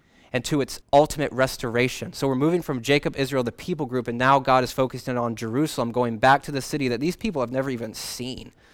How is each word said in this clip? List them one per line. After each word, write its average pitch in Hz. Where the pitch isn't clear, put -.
and 123
to 147
its -
ultimate 147
restoration. 120
So -
we're 131
moving 160
from 135
Jacob 143
Israel, 135
the 117
people 160
group, 123
and 120
now 135
God 131
is 120
focusing 127
on 117
Jerusalem, 117
going 120
back 131
to 151
the 135
city 143
that 120
these 170
people 165
have 120
never 131
even 113
seen, 120